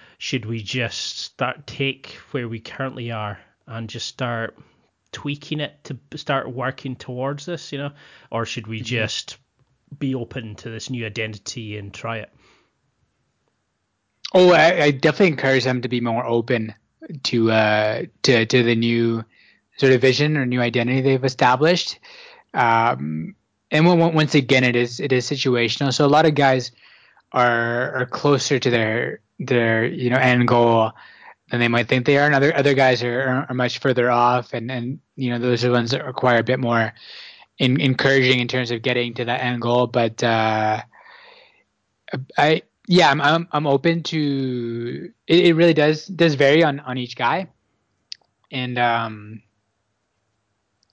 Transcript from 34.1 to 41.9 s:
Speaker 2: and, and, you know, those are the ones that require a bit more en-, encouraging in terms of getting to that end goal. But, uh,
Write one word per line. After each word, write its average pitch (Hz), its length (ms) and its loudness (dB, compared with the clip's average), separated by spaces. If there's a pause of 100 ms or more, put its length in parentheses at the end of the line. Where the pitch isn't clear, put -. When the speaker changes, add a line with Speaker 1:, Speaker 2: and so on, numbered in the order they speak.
Speaker 2:
and, 117 180 -8
and, 127 280 -8 (180)
you 131 120 -2
know, 120 100 -4
those 120 260 0
are - 20 2
the 123 60 2
ones 117 180 0
that 139 140 -4
require 123 340 0
a 113 40 2
bit 127 160 0
more 117 340 0 (640)
en-, 135 220 2
encouraging 131 580 2
in 120 80 -2
terms 123 240 -4
of 117 100 -6
getting 120 340 -2
to 123 100 -6
that 123 160 -4
end 123 200 -4
goal. 123 260 2
But, 117 360 -2
uh, 110 580 0 (1600)